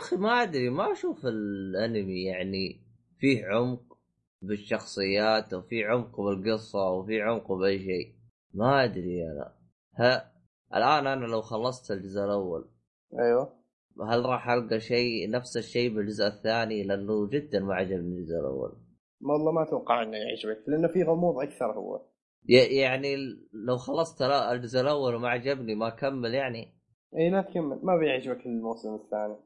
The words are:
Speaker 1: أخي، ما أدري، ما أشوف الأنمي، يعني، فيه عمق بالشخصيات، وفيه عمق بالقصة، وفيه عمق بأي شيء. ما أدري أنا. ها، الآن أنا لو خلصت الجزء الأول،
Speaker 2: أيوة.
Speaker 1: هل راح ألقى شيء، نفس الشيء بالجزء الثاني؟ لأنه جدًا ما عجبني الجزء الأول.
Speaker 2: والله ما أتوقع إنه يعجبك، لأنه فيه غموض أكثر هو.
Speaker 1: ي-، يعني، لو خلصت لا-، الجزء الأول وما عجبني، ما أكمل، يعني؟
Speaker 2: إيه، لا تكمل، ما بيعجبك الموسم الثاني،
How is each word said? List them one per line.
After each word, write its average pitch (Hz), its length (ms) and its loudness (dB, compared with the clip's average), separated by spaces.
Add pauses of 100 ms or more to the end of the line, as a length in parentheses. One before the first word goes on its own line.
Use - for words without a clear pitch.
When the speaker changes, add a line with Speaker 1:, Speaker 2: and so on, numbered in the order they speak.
Speaker 1:
أخي، - 140 -2
ما 208 140 0
أدري، 175 400 2
ما 190 220 0
أشوف 349 340 -4
الأنمي، 101 1000 -2
يعني، 95 560 -4 (380)
فيه 127 280 2
عمق 123 360 0 (600)
بالشخصيات، 104 1120 0
وفيه 104 320 -2
عمق 113 340 0
بالقصة، 101 680 0
وفيه 98 320 0
عمق 107 300 -2
بأي 98 260 2
شيء. 92 360 -4 (400)
ما 131 300 4
أدري 90 400 -4
أنا. 76 300 -10 (420)
ها، 120 360 2 (420)
الآن 139 320 4
أنا 135 200 0
لو 113 140 0
خلصت 117 500 -4
الجزء 98 340 -4
الأول، 98 440 -2 (500)
Speaker 2:
أيوة. 120 420 2 (500)
Speaker 1:
هل 120 140 2
راح 127 240 -2
ألقى 117 320 0
شيء، 113 500 0
نفس 123 260 -4
الشيء 120 380 0
بالجزء 104 320 0
الثاني؟ 110 560 0
لأنه 101 460 0
جدًا 139 320 0
ما 98 140 0
عجبني 90 440 -2
الجزء 82 200 -4
الأول. 67 340 -4 (500)
Speaker 2:
والله 151 300 2
ما 165 100 2
أتوقع 123 400 0
إنه 110 140 -6
يعجبك، 110 500 -6
لأنه 160 220 2
فيه 170 160 2
غموض 165 380 2
أكثر 123 300 -4
هو. 98 300 -8 (460)
Speaker 1:
ي-، 131 320 8
يعني، 135 360 0 (500)
لو 123 100 2
خلصت 160 460 -4
لا-، 127 300 2
الجزء 123 280 0
الأول 135 340 2
وما 117 140 -2
عجبني، 123 460 0
ما 110 140 0
أكمل، 123 460 -2
يعني؟ 127 400 -4 (420)
Speaker 2:
إيه، 165 140 4
لا 190 120 4
تكمل، 156 400 -4
ما 180 140 4
بيعجبك 131 500 0
الموسم 113 480 -4
الثاني، 107 520 -4